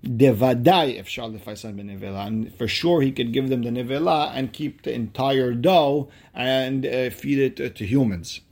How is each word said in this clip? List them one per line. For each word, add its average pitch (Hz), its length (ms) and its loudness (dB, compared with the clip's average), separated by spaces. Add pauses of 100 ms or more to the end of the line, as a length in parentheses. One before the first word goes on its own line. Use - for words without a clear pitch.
Devadai 127 960 4
efshar 117 380 -10
lefaisan 107 380 -12
benevela, 98 500 -8
and 110 300 -4
for 120 100 -2
sure 165 340 2
he 135 120 2
could 120 200 -4
give 135 160 0
them 127 140 0
the 113 80 -4
nevela 143 640 0
and 135 180 -4
keep - 300 -10
the 143 100 -6
entire 123 640 0
dough 143 540 2 (260)
and, 131 500 0
uh, 127 260 -2
feed 139 280 -2
it, 135 220 0
uh, 131 160 -4
to 110 100 -8
humans. 104 540 0 (100)